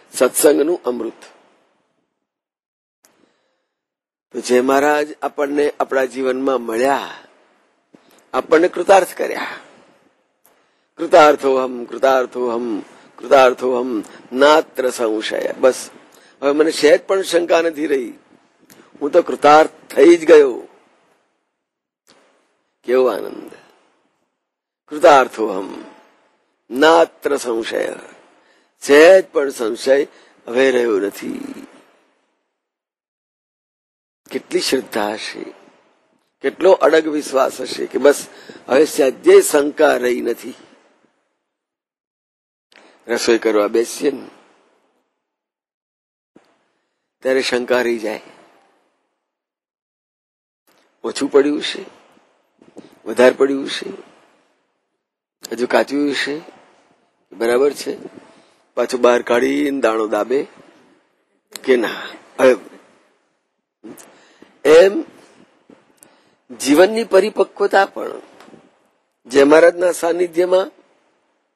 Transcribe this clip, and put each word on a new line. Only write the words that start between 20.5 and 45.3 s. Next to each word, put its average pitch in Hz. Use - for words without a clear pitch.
કેવો 127
આનંદ! -
"કૃતાર્થોહમ, 110
નાત્ર 151
સંશય." 117
સહેજ 170
પણ 139
સંશય 131
હવે 131
રહ્યો 120
નથી. -
કેટલી 147
શ્રદ્ધા 117
હશે, -
કેટલો 160
અડગ 160
વિશ્વાસ 131
હશે 127
કે 131
બસ, 139
હવે 131
સહેજે 151
શંકા 147
રહી 123
નથી. 117
રસોઈ 117
કરવા 107
બેસીએ 117
ને, 117